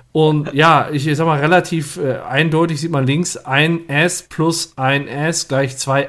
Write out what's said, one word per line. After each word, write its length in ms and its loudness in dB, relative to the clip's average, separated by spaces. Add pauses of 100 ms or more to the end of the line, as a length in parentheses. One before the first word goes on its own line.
(120)
Und 420 2
ja, 360 4
ich, 160 -2
ich 100 0
sag 100 0
mal, 120 2
relativ, 600 0
äh, 220 -2
eindeutig 600 0
sieht 100 -4
man 160 0
links 300 -2
ein 520 0
S 340 0
plus 540 -4
ein 320 0
S 380 -4
gleich 300 -2
zwei 320 0